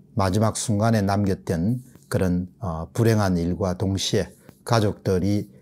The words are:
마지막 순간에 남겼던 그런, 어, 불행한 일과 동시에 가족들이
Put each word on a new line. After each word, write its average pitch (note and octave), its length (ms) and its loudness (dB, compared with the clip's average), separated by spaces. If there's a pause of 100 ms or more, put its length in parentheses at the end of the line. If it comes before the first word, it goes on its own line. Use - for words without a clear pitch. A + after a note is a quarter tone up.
(140)
마지막 G2+ 420 0
순간에 A2 460 0
남겼던 G2 800 0 (280)
그런, F2+ 400 0 (100)
어, E2 340 -8
불행한 G#2+ 460 2
일과 F2 400 -2
동시에 F#2+ 500 -2 (360)
가족들이 G2+ 840 0 (140)